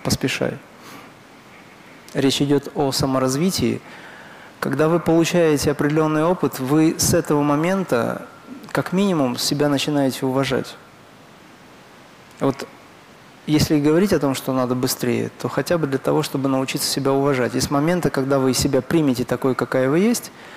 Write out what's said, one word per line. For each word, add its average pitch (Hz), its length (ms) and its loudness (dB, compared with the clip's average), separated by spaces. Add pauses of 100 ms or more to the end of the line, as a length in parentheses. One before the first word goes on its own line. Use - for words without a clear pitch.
поспешай». - 520 -2 (1600)
Речь 135 260 0
идет 143 340 0
о 143 160 0
саморазвитии. 131 920 0 (800)
Когда 135 280 0
вы 170 100 2
получаете 165 720 2
определенный 156 520 2
опыт, 170 360 0
вы 156 380 4
с - 140 0
этого 156 300 2
момента, 147 840 0 (460)
как - 200 -4
минимум, 170 440 0
себя 147 320 0
начинаете 139 560 0
уважать. 131 500 -2 (1700)
Вот 131 260 -2 (800)
если 147 320 4
говорить 165 320 4
о 165 60 2
том, 139 160 0
что - 180 -6
надо 127 220 0
быстрее, 120 560 -2 (100)
то - 80 -4
хотя 170 300 -2
бы 156 80 -2
для 135 120 -2
того, 147 240 0
чтобы 139 280 -4
научиться 135 360 -2
себя 139 260 -2
уважать. 135 420 0
И 131 60 0
с - 100 -2
момента, 156 400 0
когда 139 280 0
вы 131 140 2
себя 135 300 0
примете 135 420 0
такой, 127 300 0
какая 131 340 0
вы 156 120 2
есть, 226 300 0 (260)